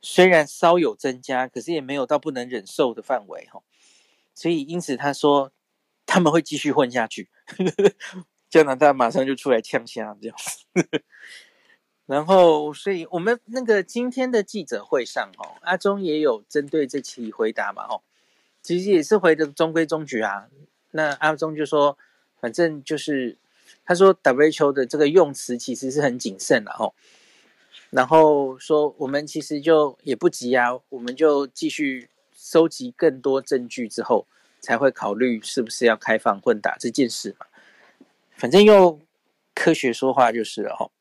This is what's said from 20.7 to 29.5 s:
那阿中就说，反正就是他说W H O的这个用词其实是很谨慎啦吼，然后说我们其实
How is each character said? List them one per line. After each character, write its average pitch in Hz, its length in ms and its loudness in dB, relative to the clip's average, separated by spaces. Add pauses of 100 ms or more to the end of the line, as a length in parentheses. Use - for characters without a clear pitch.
那 156 240 -2
阿 156 200 -2
中 156 180 -6
就 151 120 -4
说， 143 320 0 (420)
反 117 100 -6
正 156 320 -2
就 156 140 -6
是 135 400 -6 (480)
他 180 100 0
说 190 200 6
W 139 340 2
H 151 160 0
O 143 80 2
的 135 140 0
这 151 100 -8
个 151 100 4
用 151 280 4
词 - 240 -8
其 247 160 -8
实 135 160 -8
是 143 100 -2
很 127 180 0
谨 98 220 -10
慎 117 240 0
啦 - 80 -16
吼， - 220 -6 (960)
然 127 180 0
后 143 500 4
说 151 380 0
我 147 100 -6
们 143 200 -4
其 147 160 -10
实 147 180 -8